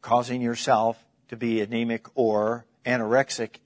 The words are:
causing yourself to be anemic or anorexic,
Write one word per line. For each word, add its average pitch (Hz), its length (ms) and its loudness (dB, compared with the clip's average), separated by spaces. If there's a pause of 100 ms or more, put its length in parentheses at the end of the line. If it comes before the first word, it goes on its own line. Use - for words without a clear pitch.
causing 123 400 0
yourself 117 560 0 (320)
to 120 80 -12
be 113 240 0
anemic 117 540 -4
or 113 500 0 (200)
anorexic, 123 800 0